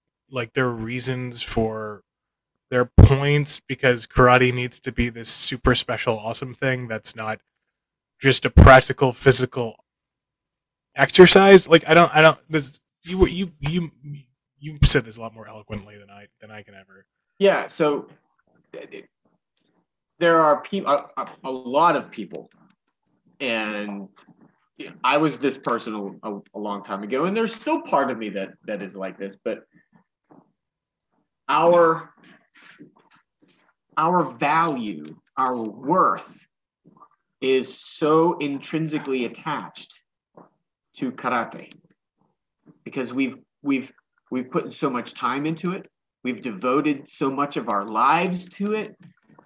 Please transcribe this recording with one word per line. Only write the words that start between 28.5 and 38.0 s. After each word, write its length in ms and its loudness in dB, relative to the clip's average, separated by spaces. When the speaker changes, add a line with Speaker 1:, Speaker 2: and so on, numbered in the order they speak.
Speaker 2:
that 160 -8
is 140 -14
like 220 -12
this, 260 -12
but 220 -8
our, 640 2
our 360 0
value, 800 -4
our 180 -2
worth 840 -2
is 360 -2
so 600 0